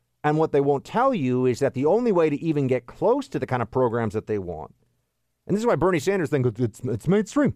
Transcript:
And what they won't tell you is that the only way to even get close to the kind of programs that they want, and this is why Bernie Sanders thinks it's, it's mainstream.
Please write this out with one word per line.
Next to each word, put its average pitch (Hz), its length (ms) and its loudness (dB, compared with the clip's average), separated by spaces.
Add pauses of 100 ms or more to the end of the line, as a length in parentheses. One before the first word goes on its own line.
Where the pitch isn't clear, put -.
(240)
And 151 140 2
what 156 140 0
they 143 100 4
won't 139 220 2
tell 262 300 0
you 127 320 0
is 127 140 0
that 131 140 0
the 131 120 -2
only 220 260 2
way 165 180 4
to 143 100 -2
even 151 280 0
get 123 180 0
close 247 440 -2
to - 100 -6
the - 80 -6
kind 110 140 -2
of - 100 -8
programs 117 420 0
that 107 140 -6
they 104 120 -2
want, 85 340 -12 (760)
and 175 80 -2
this 214 60 -2
is 240 60 -2
why 202 80 2
Bernie 170 240 2
Sanders 190 300 0
thinks 123 300 0
it's, 120 220 -4
it's 113 260 -6
mainstream. 214 480 0